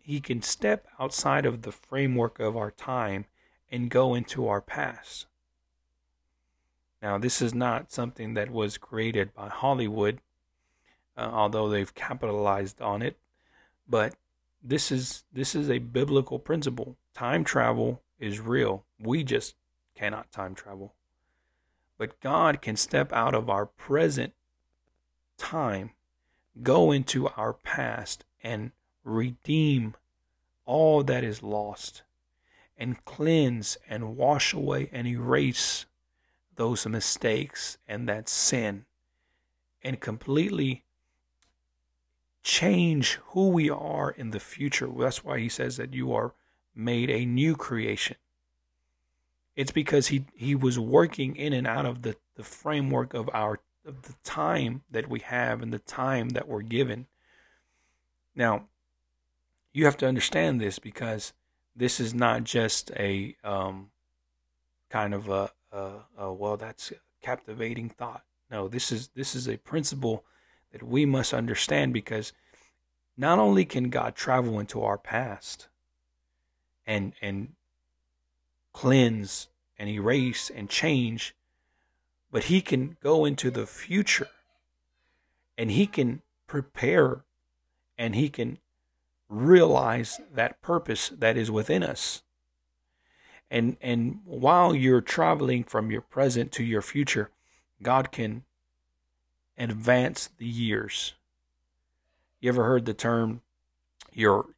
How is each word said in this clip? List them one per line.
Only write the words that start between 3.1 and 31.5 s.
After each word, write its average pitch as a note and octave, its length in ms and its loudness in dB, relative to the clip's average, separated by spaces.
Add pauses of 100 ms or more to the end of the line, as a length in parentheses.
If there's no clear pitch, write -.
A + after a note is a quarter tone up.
and B2 160 -2
go B2+ 260 4
into A#2+ 320 -2
our G2+ 140 0
past. - 640 -8 (1700)
Now, G#2 160 -2
this A#2+ 240 -2
is A#2+ 140 0
not A#2+ 360 -2
something A#2 440 -8
that A2 160 -4
was G#2+ 260 -4
created A2 560 -2
by G#2 160 -12
Hollywood, A2 720 0 (960)
uh, A2+ 160 -6
although G#2+ 380 0
they've G2+ 240 -2
capitalized G2+ 880 -2
on G#2 180 -2
it, B2 160 -4 (720)
but A2 260 2 (480)
this C#3 300 -2
is, B2+ 400 -4
this C3 220 -4
is D3 160 -2
a B2 80 2
biblical B2+ 600 0
principle. C3 580 -4 (180)
Time B2 280 -2
travel A#2 600 0 (160)
is G#2 220 -6
real. A2+ 440 0 (140)
We B2+ 260 -2
just A#2+ 300 -2 (400)
cannot - 360 -6
time F#2+ 240 -8
travel. G2 400 -16 (1040)
But - 220 -6
God D3+ 420 2
can A2 140 -4
step - 360 0
out A#2 220 2
of A#2 160 0
our G#2 160 2
present C#3+ 640 0 (1080)
time, A2+ 540 -4 (720)
go D3 300 6
into C3+ 360 0
our A2+ 240 -4
past, A2+ 720 -6 (180)
and A2+ 300 -8 (320)
redeem B2 920 0 (720)
all D3+ 380 6
that B2+ 200 0
is G#2+ 180 -6
lost, G#2 600 -6 (760)